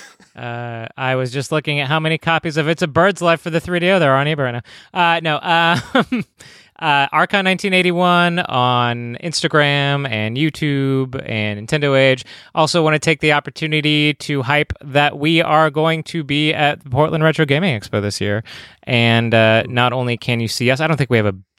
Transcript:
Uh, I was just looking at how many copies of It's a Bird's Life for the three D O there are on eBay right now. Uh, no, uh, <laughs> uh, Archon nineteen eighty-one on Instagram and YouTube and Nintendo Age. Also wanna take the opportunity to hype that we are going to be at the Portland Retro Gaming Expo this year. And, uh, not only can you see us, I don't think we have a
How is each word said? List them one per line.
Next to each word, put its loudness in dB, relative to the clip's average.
Uh, -10
I -2
was -2
just -6
looking -2
at -4
how 0
many -2
copies -2
of 0
It's -2
a 0
Bird's 0
Life 2
for -10
the 0
three -4
D 0
O 4
there 4
are 4
on 0
eBay -2
right -8
now. -2
Uh, -4
no, -2
uh, 2
<laughs> -6
uh, 2
Archon 2
nineteen 0
eighty-one 2
on 0
Instagram 0
and -2
YouTube -2
and -4
Nintendo 2
Age. 4
Also 0
wanna 2
take 0
the 2
opportunity 0
to -4
hype 0
that -2
we 2
are 2
going -2
to -8
be 0
at 0
the -16
Portland 0
Retro 2
Gaming 0
Expo -4
this -4
year. -2
And, 2
uh, 6
not 0
only -2
can -2
you -2
see -2
us, 2
I 0
don't 0
think -2
we 4
have 2
a -2